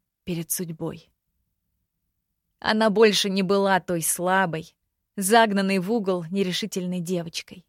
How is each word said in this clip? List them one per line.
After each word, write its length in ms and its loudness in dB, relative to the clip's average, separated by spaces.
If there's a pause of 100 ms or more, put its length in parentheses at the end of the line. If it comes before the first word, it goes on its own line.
(240)
перед 280 -6
судьбой. 580 -8 (1500)
Она 300 2
больше 400 4
не 140 0
была 360 2
той 220 -4
слабой, 760 -2 (400)
загнанной 640 2
в 120 -2
угол 380 -2
нерешительной 680 -4
девочкой. 680 -6